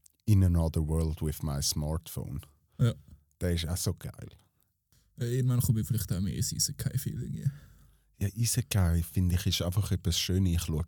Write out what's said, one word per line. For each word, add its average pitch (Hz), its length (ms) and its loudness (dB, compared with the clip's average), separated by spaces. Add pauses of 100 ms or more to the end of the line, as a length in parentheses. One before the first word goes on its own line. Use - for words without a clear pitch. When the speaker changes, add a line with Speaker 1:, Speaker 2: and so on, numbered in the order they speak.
(260)
Speaker 1:
In 98 180 6
Another 82 420 2
World 78 360 0
with 76 200 -2
My 71 180 -2
Smartphone. 76 800 -4 (380)
Speaker 2:
Ja. 120 160 2 (460)
Speaker 1:
Der 90 120 0
ist 82 140 -2
auch 80 100 -2
so 90 180 -2
geil. - 360 -14 (840)
Speaker 2:
Ja, 120 100 -4
irgendwann 123 340 2
komme 110 200 2
ich 104 80 -2
vielleicht - 240 -2
auch 90 80 0
mehr 87 160 -2
ins - 160 -2
Isekai-Feeling, - 840 -4
ja. 110 160 -2 (720)
Speaker 1:
Ja, 98 160 0
Isekai, 95 680 2
finde 90 320 0
ich, 90 120 -2
ist - 160 0
einfach 90 280 -2
etwas 85 300 0
Schönes. 92 320 2
Ich 85 100 2
schaue 78 260 -2